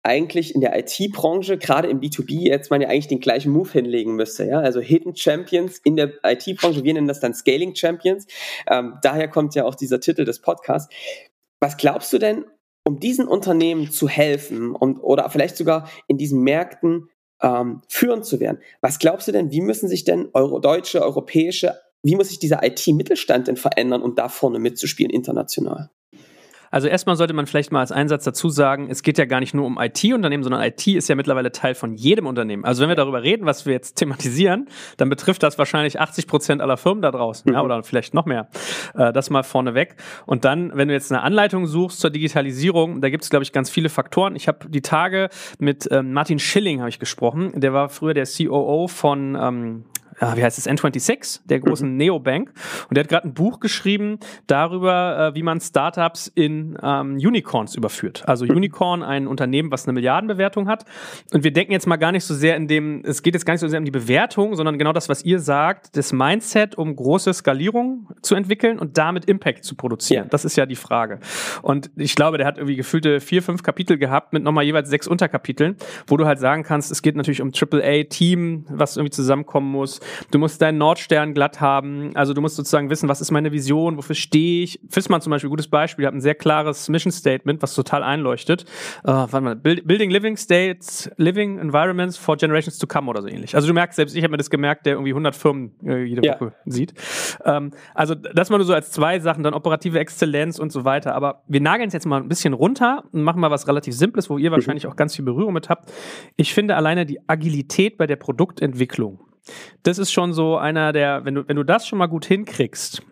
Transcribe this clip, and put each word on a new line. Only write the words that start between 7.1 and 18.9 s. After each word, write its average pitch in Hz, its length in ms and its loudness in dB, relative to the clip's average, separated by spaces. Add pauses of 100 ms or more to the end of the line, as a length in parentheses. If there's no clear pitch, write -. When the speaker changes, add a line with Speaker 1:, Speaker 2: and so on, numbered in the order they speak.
Speaker 1:
dann 120 140 -2
Scaling 151 420 0
Champions, 180 500 0 (420)
ähm, 123 340 0
daher 151 260 2
kommt 151 260 0
ja 139 120 2
auch 131 100 -2
dieser 131 240 0
Titel 156 260 0
des - 160 -4
Podcasts. - 500 -2 (680)
Was 143 160 -2
glaubst - 360 0
du 127 40 6
denn, 214 280 0 (420)
um 143 120 -2
diesen 247 280 0
Unternehmen 165 640 2
zu - 160 0
helfen 143 680 0
und, 131 260 2
oder 139 300 2
vielleicht 156 280 0
sogar 160 320 0 (180)
in 139 100 4
diesen 139 240 0
Märkten, 165 680 0 (320)
ähm, 123 480 0
führend 226 360 0
zu - 140 -2
werden, - 200 -2 (220)
was 143 160 0